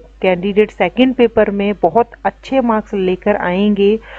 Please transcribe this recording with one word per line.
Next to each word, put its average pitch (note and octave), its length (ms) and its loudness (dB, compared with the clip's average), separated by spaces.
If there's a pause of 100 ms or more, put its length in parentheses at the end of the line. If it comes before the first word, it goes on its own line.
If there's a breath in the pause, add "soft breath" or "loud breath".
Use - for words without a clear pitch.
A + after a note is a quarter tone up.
(220)
candidate G3 500 0
second A#3 440 0
paper A3 360 2
में G3+ 220 -2 (100)
बहुत F3+ 280 0 (140)
अच्छे C4 360 -4
marks A3 340 -2
लेकर F#3 400 -2
आएंगे G3+ 640 0 (220 loud breath)